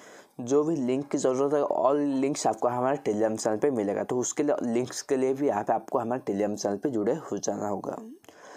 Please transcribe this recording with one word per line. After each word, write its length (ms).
जो 220
भी 120
लिंक 360
की 60
ज़रूरत 360
है, 80
all 640
links 220
आपको 200
हमारे 300
Telegram 460
चैनल 140
पे 140
मिलेगा। 320
तो 140
उसके 260
लिए, 300
लिंक्स 280
के 160
लिए 160
भी 140
यहाँ 160
पे 100
आपको 260
हमारे 340
Telegram 300
चैनल 140
पे 120
जुड़े 240
हो 240
जाना 300
होगा। 300